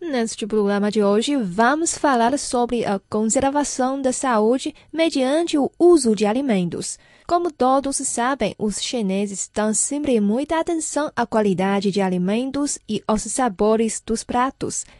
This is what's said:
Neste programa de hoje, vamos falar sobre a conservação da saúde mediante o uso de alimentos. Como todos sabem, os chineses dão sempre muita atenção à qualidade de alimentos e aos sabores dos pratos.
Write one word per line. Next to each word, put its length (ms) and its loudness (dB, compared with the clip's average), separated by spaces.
Neste 460 -4
programa 460 0
de 100 2
hoje, 340 2
vamos 600 0
falar 400 2
sobre 460 -2
a 160 -2
conservação 920 0
da 120 0
saúde 600 0
mediante 680 0
o 180 0
uso 380 6
de 100 0
alimentos. 720 0
Como 240 0
todos 460 2
sabem, 600 -2
os 240 -4
chineses 720 -4
dão 220 0
sempre 460 0
muita 400 0
atenção 560 -2
à 100 0
qualidade 640 0
de 100 0
alimentos 760 -2
e 200 -4
aos 140 0
sabores 840 0
dos 160 -4
pratos. 640 -4